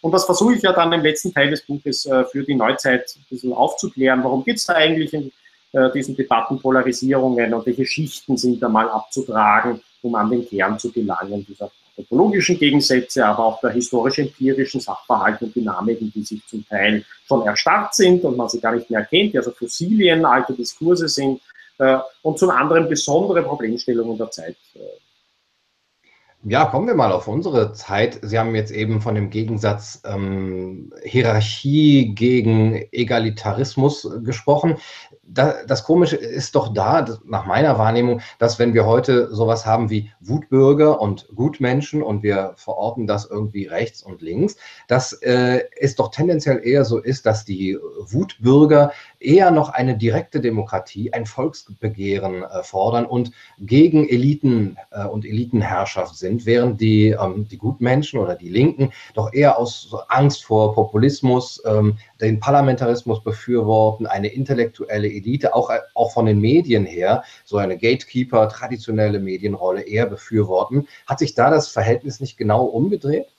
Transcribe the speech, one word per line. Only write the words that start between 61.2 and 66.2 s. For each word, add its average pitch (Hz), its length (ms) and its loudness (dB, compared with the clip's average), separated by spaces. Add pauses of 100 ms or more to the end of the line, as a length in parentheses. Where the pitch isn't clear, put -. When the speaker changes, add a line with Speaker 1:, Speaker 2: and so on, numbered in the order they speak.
Speaker 2:
ähm, 107 320 2 (240)
den 110 200 0
Parlamentarismus 120 840 0
befürworten, 110 840 0
eine 98 220 -4
intellektuelle 113 800 -4
Elite, 107 460 -4
auch, 120 160 0
äh, 117 80 -2 (160)
auch 117 180 -2
von 117 140 0